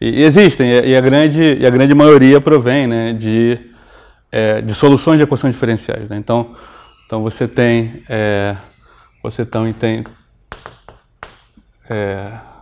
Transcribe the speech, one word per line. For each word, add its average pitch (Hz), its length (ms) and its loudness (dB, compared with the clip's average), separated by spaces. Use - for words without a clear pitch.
E, 113 200 -4
e - 20 2
existem, 151 480 4
e, 123 200 2
e 131 60 2
a 127 40 4
grande, 147 420 2
e 127 80 0
a 123 40 4
grande 135 240 2
maioria 143 460 6
provém, 135 460 0
né, 113 280 -4
de, 113 440 -2
é, 110 300 -2
de 110 140 -8
soluções 143 420 2
de 151 80 2
equações 139 300 -4
diferenciais, 113 540 -6
né? 104 80 -12
Então, 117 380 -6
então 110 160 -8
você 113 260 -6
tem, 117 600 -2
é, 104 480 -6
você 120 200 -10
então 113 300 -8
tem, 113 320 -6
é, 101 420 -8